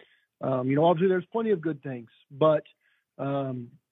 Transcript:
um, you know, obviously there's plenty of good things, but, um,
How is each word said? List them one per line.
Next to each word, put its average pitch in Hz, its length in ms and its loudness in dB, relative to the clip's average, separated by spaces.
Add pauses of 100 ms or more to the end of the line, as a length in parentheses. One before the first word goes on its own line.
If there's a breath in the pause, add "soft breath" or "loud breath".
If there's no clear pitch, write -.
(420 soft breath)
um, 131 280 -2
you 139 60 2
know, 156 100 4
obviously 175 240 4
there's 180 220 0
plenty 220 200 -2
of 170 100 0
good 151 200 -6
things, 123 280 -12 (200)
but, 156 340 2 (540)
um, 135 520 -6 (220)